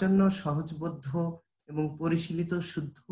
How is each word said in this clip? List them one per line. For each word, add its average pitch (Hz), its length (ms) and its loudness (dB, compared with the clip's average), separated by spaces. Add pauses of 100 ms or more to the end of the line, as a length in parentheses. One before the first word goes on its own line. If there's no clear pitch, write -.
জন্য 190 180 4 (220)
সহজবোধ্য 156 640 -4 (640)
এবং 151 140 -2 (180)
পরিশীলিত 165 520 0 (180)
শুদ্ধ 147 260 -6 (140)